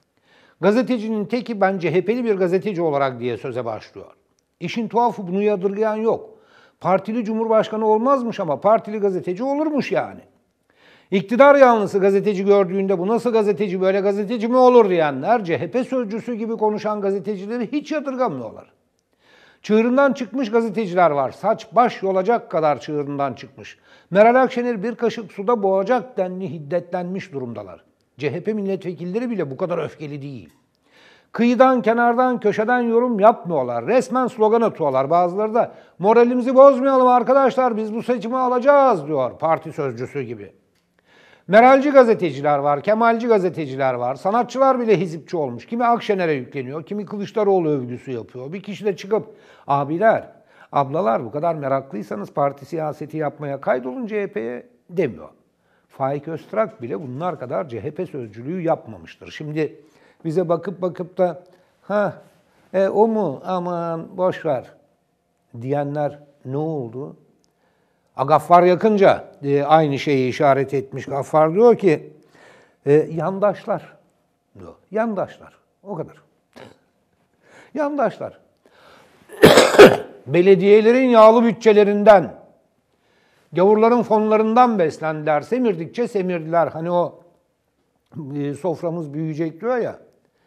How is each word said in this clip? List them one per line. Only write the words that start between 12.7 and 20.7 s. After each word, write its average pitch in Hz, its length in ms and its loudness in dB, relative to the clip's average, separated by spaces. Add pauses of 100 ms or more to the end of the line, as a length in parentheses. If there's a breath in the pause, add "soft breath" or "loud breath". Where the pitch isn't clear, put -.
"Bu 180 80 -4
nasıl 233 260 -2
gazeteci, 202 480 0
böyle 190 180 0
gazeteci 202 480 -2
mi 254 100 0
olur?" 247 320 6
diyenler 165 540 0
C 165 140 -2
H 165 140 -6
P 247 120 -2
sözcüsü 233 500 -6
gibi 220 240 -6
konuşan 214 440 -4
gazetecileri 202 680 -6
hiç 294 200 -6
yadırgamıyorlar. 247 840 -8 (840 soft breath)
Çığırından 247 520 2
çıkmış 240 380 -6
gazeteciler 190 600 0